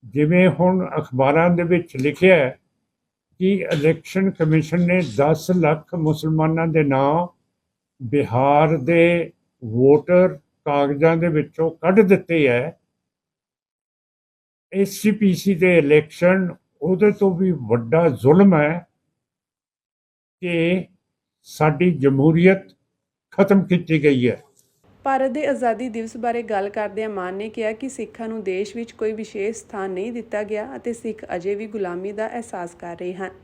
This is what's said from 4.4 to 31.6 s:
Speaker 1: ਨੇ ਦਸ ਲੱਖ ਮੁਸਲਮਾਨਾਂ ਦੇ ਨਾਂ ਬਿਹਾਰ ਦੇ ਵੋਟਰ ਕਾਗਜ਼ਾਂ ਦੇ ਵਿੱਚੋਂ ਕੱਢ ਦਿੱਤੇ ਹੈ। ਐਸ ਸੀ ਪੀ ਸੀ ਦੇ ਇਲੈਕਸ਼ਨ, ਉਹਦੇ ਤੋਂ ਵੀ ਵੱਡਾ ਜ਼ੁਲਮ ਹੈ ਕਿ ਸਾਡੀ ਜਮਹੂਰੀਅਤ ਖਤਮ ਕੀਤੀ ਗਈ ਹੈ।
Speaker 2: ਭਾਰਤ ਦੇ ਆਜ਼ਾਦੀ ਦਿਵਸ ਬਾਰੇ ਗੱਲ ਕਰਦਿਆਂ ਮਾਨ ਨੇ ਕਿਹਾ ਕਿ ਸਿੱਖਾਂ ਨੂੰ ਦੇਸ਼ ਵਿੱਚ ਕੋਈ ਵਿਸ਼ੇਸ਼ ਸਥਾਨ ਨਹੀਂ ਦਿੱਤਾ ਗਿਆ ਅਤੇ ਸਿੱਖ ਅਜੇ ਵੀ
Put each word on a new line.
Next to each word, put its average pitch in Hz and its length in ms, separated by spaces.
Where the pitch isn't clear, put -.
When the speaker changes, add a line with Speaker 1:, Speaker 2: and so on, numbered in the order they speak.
Speaker 1:
ਨੇ 175 180
ਦਸ 156 340
ਲੱਖ 160 440
ਮੁਸਲਮਾਨਾਂ 156 720
ਦੇ 156 160
ਨਾਂ 143 440
ਬਿਹਾਰ 143 760
ਦੇ 170 540
ਵੋਟਰ 143 760
ਕਾਗਜ਼ਾਂ 143 520
ਦੇ 165 100
ਵਿੱਚੋਂ 156 440
ਕੱਢ 185 300
ਦਿੱਤੇ 170 460
ਹੈ। 123 300
ਐਸ 196 300
ਸੀ 214 100
ਪੀ 202 220
ਸੀ 196 220
ਦੇ 180 220
ਇਲੈਕਸ਼ਨ, 165 800
ਉਹਦੇ 185 300
ਤੋਂ 202 260
ਵੀ 185 140
ਵੱਡਾ 123 580
ਜ਼ੁਲਮ 156 460
ਹੈ 156 320
ਕਿ 175 440
ਸਾਡੀ 156 480
ਜਮਹੂਰੀਅਤ 160 760
ਖਤਮ 196 320
ਕੀਤੀ 160 400
ਗਈ 127 260
ਹੈ। 101 120
Speaker 2:
ਭਾਰਤ 269 260
ਦੇ 294 160
ਆਜ਼ਾਦੀ 233 420
ਦਿਵਸ 226 280
ਬਾਰੇ 233 260
ਗੱਲ 202 260
ਕਰਦਿਆਂ 208 400
ਮਾਨ 185 240
ਨੇ 208 160
ਕਿਹਾ 214 220
ਕਿ 220 180
ਸਿੱਖਾਂ 226 380
ਨੂੰ 220 160
ਦੇਸ਼ 190 320
ਵਿੱਚ 233 160
ਕੋਈ 220 220
ਵਿਸ਼ੇਸ਼ 220 440
ਸਥਾਨ 190 340
ਨਹੀਂ 190 200
ਦਿੱਤਾ 226 320
ਗਿਆ 208 220
ਅਤੇ 233 180
ਸਿੱਖ 220 300
ਅਜੇ 180 200
ਵੀ 214 120